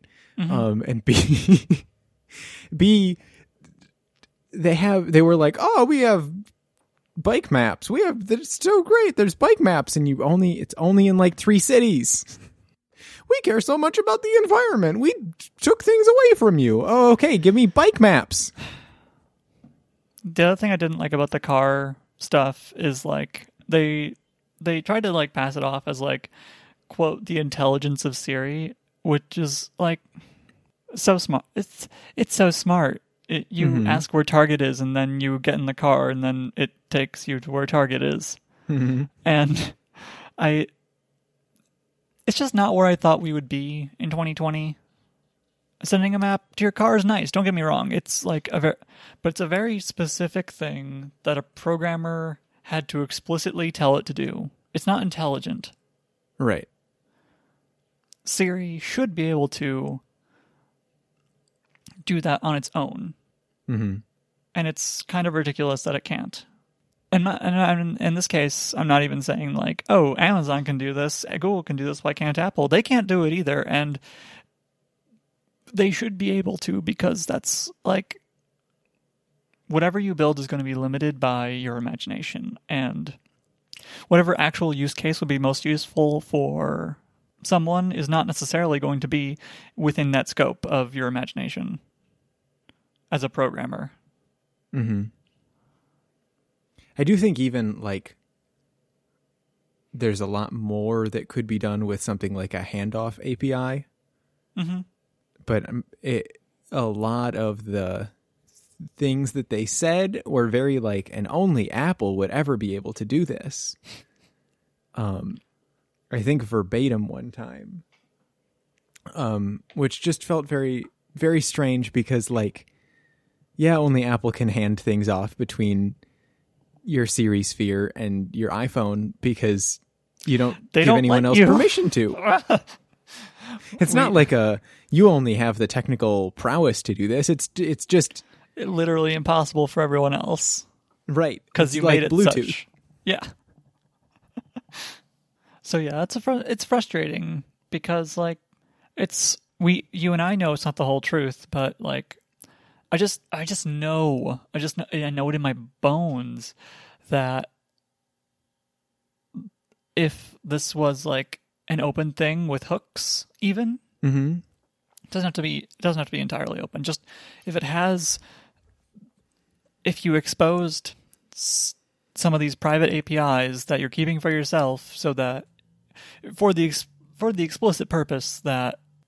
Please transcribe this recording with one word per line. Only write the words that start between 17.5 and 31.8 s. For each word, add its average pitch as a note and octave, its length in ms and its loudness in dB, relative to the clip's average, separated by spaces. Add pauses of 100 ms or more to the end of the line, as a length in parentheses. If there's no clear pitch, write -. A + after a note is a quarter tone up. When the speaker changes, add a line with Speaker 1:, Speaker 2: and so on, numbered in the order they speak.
Speaker 2:
me B3 140 6
bike E4+ 320 6
maps." F#3 520 6 (1700)
Speaker 1:
The E3+ 240 2
other F#3+ 80 4
thing G#3 160 0
I F#3+ 60 2
didn't D#3+ 200 -2
like D#3 160 -4
about C#3+ 180 0
the D3+ 80 -2
car C#3 560 2 (220)
stuff - 580 0
is, C#3 300 -4
like, C#3+ 420 -6 (200)
they, D3+ 480 0 (440)
they D#3+ 220 -2
tried G#3+ 220 -2
to, G3 80 0
like, D3+ 220 0
pass C3+ 220 -2
it C#3+ 80 -4
off C3+ 240 -4
as, C3+ 140 -6
like, C3+ 280 -4 (580)
quote, D#3+ 380 -2
"the E3+ 140 -4
intelligence C#3 640 0
of C3 120 -4
Siri," C#3+ 580 -6 (280)
which D3 340 -2
is, D3 400 -4
like, E3 220 0 (960)
so F#3+ 240 4
smart. - 260 -4 (100)
It's, - 320 -10 (300)